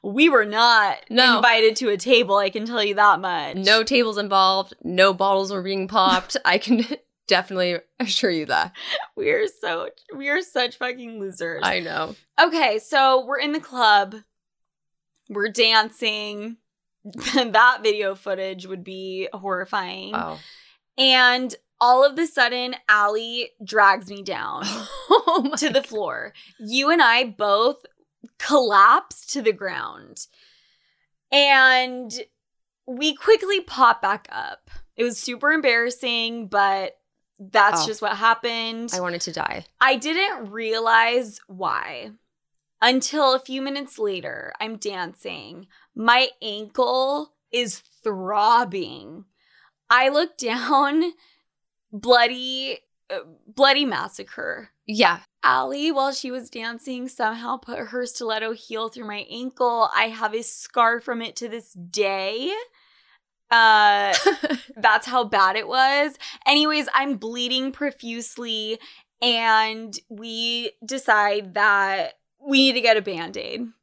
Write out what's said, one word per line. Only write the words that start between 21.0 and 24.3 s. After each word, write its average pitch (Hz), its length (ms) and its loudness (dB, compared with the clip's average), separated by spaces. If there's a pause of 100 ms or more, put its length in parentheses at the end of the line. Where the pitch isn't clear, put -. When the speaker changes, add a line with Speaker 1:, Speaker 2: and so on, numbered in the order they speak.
Speaker 1:
all 254 240 6
of 277 100 2
the 330 120 -2
sudden, 247 480 -2 (120)
Allie 214 600 0 (160)
drags 202 460 2
me 202 100 -14
down - 420 -8